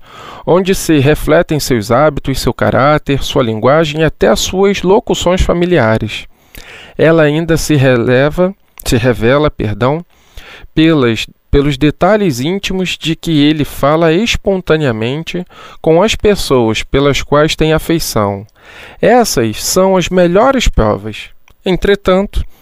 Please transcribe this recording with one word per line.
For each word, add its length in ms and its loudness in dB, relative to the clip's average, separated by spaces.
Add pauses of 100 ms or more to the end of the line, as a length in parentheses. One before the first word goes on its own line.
(440)
onde 300 2
se 240 0
refletem 600 0
seus 320 -2
hábitos, 480 0
seu 120 -2
caráter, 720 0
sua 220 -2
linguagem 560 0
e 40 2
até 220 0
as 140 2
suas 420 -2
locuções 580 0
familiares. 840 0 (680)
Ela 260 4
ainda 340 0
se 200 0
releva, 760 2 (320)
se 120 0
revela, 560 0
perdão, 520 -4 (680)
pelas, 520 2 (220)
pelos 300 0
detalhes 640 0
íntimos 580 -4
de 160 -4
que 260 -2
ele 240 2
fala 480 0
espontaneamente 1300 -2 (340)
com 220 2
as 140 0
pessoas 640 0
pelas 400 0
quais 320 0
tem 180 0
afeição. 720 -2 (560)
Essas 640 2
são 340 0
as 120 0
melhores 580 2
provas. 600 -2 (380)
Entretanto, 800 0 (180)